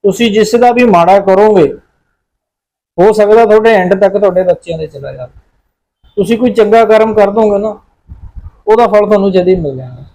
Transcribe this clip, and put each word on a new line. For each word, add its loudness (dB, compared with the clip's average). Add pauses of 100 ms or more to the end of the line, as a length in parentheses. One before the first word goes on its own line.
ਤੁਸੀਂ -2
ਜਿਸ 0
ਦਾ 2
ਵੀ 0
ਮਾੜਾ 2
ਕਰੋਗੇ, 2 (1300)
ਹੋ 4
ਸਕਦਾ 2
ਤੁਹਾਡੇ 2
ਐਂਡ 0
ਤੱਕ 0
ਤੁਹਾਡੇ 0
ਬੱਚਿਆਂ -4
ਦੇ -10
ਚਲਾ -16
ਜਾਵੇ। -20 (760)
ਤੁਸੀਂ -2
ਕੋਈ -2
ਚੰਗਾ 2
ਕਰਮ 0
ਕਰ 2
ਦੋਗੇ -2
ਨਾ, -8 (880)
ਉਹਦਾ 2
ਫਲ 0
ਤੁਹਾਨੂੰ 0
ਜਦ 0
ਹੀ 2
ਮਿਲ -6
ਜਾਣਾ। -18 (100)